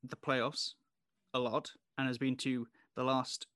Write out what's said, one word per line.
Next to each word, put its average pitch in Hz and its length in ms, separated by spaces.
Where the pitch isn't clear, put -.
the 123 140
playoffs 131 560
a 127 40
lot 127 340
and 135 80
has 127 100
been 131 200
to 127 300
the 127 100
last 127 520